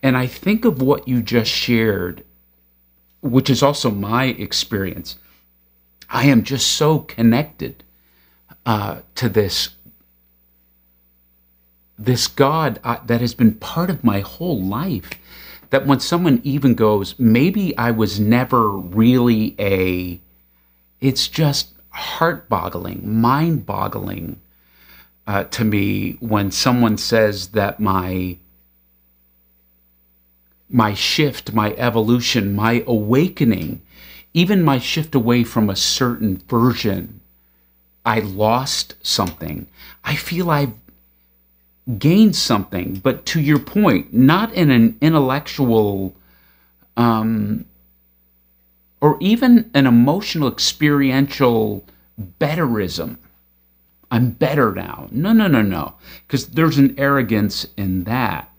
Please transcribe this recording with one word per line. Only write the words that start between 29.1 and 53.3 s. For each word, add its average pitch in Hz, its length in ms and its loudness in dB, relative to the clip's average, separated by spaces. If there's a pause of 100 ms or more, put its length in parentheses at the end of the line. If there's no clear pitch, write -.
my 107 240 2
shift, - 600 -4
my 107 200 0
evolution, 117 840 0
my 113 300 0
awakening, 113 960 0 (540)
even 180 260 2
my 143 160 4
shift 156 380 -4
away 120 280 2
from 107 280 0
a 92 40 -4
certain 110 640 -2 (100)
version, 113 720 0 (840)
I 110 140 0
lost 107 840 -2
something. 82 640 -6 (380)
I 143 120 -4
feel 170 360 -4
I've 143 220 0 (1200)
gained 185 380 4
something, 98 640 -4
but - 260 -2
to - 160 -2
your 147 160 4
point, 151 560 0
not 160 400 4
in 165 160 4
an 113 320 4
intellectual, 127 1120 0 (840)
um, 110 680 0 (1400)
or 147 180 4
even 233 540 4
an 135 140 4
emotional, 139 600 2
experiential 131 1400 0 (560)
betterism. 120 800 -4 (920)